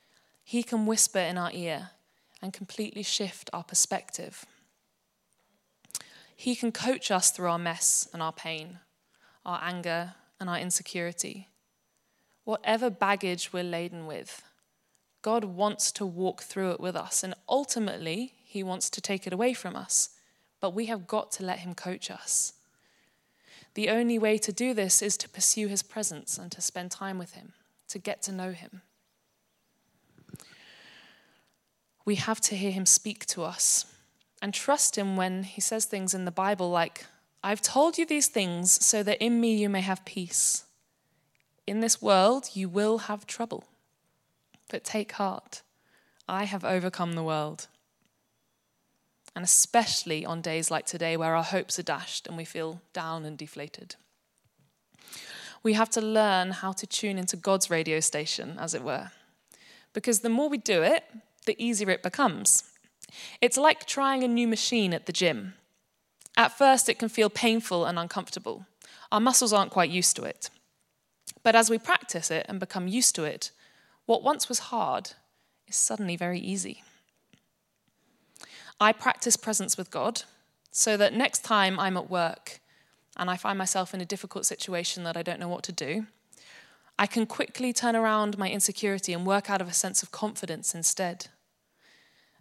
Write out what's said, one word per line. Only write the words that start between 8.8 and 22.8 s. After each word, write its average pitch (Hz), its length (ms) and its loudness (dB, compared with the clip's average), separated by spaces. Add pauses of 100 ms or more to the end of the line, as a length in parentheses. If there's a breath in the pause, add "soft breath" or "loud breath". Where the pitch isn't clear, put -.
our - 160 -6
anger 175 520 -4 (240)
and 185 120 -6
our 175 80 -2
insecurity. 175 880 -6 (960)
Whatever 220 460 0
baggage 196 600 0
we're 180 120 -4
laden 170 420 -8
with, 131 360 -12 (800)
God 220 220 0
wants 202 480 0
to 202 140 -4
walk 180 360 -2
through 190 300 -2
it - 80 -6
with 180 160 -6
us, - 280 -2
and 185 100 -8 (140)
ultimately, 220 840 -2 (100)
he - 180 -8
wants 185 280 -4
to - 100 -8
take 190 260 -4
it 185 60 -6
away 233 220 0
from - 200 -10
us, - 360 -2 (500 soft breath)
but 196 100 -2
we 214 160 -2
have 208 200 -6
got - 260 -2
to - 120 -8
let 185 160 -6
him 180 140 -10
coach - 360 -8
us. - 440 -2 (1200 soft breath)